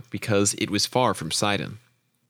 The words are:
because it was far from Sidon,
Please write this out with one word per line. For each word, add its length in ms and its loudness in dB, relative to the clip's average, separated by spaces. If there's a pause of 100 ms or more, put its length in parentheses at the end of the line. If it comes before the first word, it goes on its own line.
because 440 2
it 180 -2
was 140 2
far 280 2
from 180 -6
Sidon, 480 -2 (500)